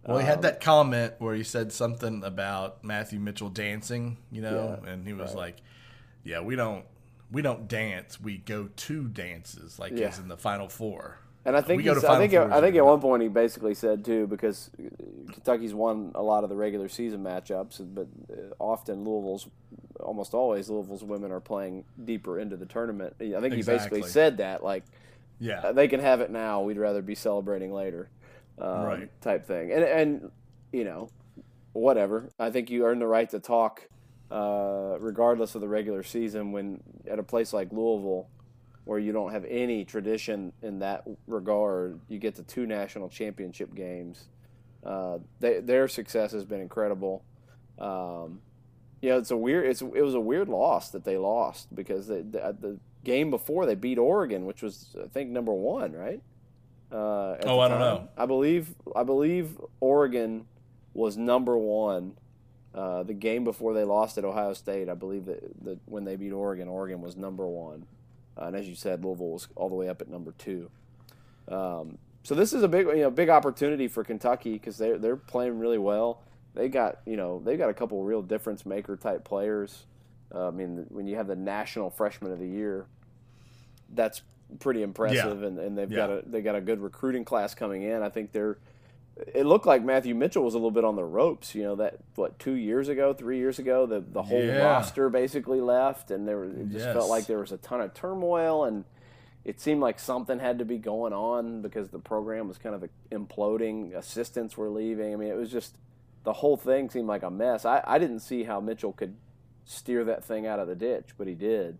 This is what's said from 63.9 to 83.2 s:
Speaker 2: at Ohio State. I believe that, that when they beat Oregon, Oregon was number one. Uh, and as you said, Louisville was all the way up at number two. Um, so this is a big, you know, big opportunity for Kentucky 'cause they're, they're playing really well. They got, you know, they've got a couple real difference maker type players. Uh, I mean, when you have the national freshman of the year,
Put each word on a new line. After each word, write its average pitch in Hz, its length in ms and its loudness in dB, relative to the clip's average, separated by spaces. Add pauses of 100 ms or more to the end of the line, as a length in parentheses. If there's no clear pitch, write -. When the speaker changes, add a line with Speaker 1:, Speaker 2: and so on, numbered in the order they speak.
Speaker 2:
at 101 80 -4
Ohio 101 280 0
State. 98 360 -4
I 90 40 -4
believe 95 320 -6
that, 92 160 -8 (240)
that 92 200 -10
when 104 200 -10
they 95 100 -6
beat 98 160 -8
Oregon, 98 360 -4
Oregon 92 340 -6
was 87 160 -12
number 95 300 -6
one. 82 380 -10 (540)
Uh, 78 60 -8
and 90 100 -6
as 101 120 -6
you 87 80 -12
said, 90 280 -4
Louisville 90 280 -4
was 87 240 -10
all 95 140 -2
the 92 60 -4
way 92 140 -2
up 90 120 -6
at - 60 -10
number 82 300 -12
two. 90 320 -8 (800)
Um, 87 500 -6 (260)
so 143 120 -2
this 208 180 4
is 254 100 4
a 196 40 6
big, 175 200 4
you 151 140 4
know, 135 100 4
big 160 180 4
opportunity 143 580 4
for 113 160 -4
Kentucky 117 540 -2
'cause 107 200 -10
they're, 113 200 2
they're 117 200 0
playing 123 420 -4
really 117 180 2
well. 107 440 0 (340)
They 127 140 0
got, 123 360 0
you 110 120 -4
know, 90 260 -4
they've 127 140 0
got 175 120 2
a 101 40 0
couple 107 300 -4
real 107 180 0
difference 104 440 -6
maker 98 300 -6
type 95 280 -4
players. 101 640 -4 (480)
Uh, 90 140 -4
I 87 40 -2
mean, 87 380 -8
when 101 180 -10
you 101 80 -4
have 110 120 -4
the 95 80 -4
national 98 540 -4
freshman 104 420 -4
of 87 80 -8
the 92 80 -6
year, 98 380 -6 (1080)